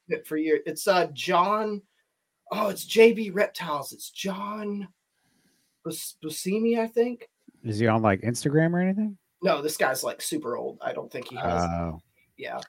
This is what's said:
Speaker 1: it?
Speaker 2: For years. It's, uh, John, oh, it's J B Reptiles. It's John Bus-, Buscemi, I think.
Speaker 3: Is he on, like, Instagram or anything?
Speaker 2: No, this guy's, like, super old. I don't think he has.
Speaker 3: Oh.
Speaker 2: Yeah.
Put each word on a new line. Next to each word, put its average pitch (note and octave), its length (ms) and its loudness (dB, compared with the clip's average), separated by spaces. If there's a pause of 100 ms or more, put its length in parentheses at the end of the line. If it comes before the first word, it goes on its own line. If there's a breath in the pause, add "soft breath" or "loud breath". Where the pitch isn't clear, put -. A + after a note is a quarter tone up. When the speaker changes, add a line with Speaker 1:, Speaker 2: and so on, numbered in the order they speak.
Speaker 1:
it? D#3+ 180 -4
Speaker 2:
For D#3 100 -4
years. D#3 300 2
It's, D#3+ 200 -6
uh, F3+ 280 4
John, G3+ 680 0 (680)
oh, G#3 180 -2
it's F#3+ 160 -6
J A3+ 280 8
B G#3 180 -4
Reptiles. E3+ 640 -2
It's - 160 -16
John G3+ 800 -6 (960)
Bus-, - 380 -10
Buscemi, G#3+ 560 0
I A3+ 100 0
think. A#3 420 -2 (340)
Speaker 3:
Is G#2+ 140 -2
he A#2 80 4
on, A2 160 6
like, G2 200 4
Instagram D3 520 2
or F3 60 2
anything? G3 360 0 (260)
Speaker 2:
No, D#3+ 200 2
this D3+ 140 -4
guy's, C3 280 0
like, A#2 160 -4
super B2 360 -4
old. - 260 -8
I - 100 -6
don't - 180 -8
think - 180 -10
he B1+ 80 -12
has. F2 280 0
Speaker 3:
Oh. E2+ 360 -4 (360)
Speaker 2:
Yeah. A#2+ 320 -8